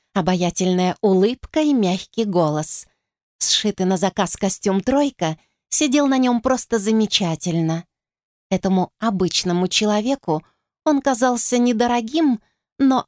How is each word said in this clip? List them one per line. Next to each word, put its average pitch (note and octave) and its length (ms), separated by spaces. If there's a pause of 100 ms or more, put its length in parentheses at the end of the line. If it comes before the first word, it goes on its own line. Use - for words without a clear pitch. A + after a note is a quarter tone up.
(120)
обаятельная F3+ 920
улыбка G3+ 580
и D4+ 120
мягкий G3+ 520
голос. D#3+ 640 (500)
Сшитый - 480
на F#3+ 100
заказ F#3 400
костюм G3 440
«тройка» B3+ 580 (300)
сидел C#4+ 400
на C4 100
нём B3 240
просто B3 380
замечательно. E3+ 1040 (680)
Этому F#3 480
обычному F3+ 720
человеку G#3+ 760 (400)
он D4 160
казался B3 580
недорогим, A#3+ 800 (380)
но C4 300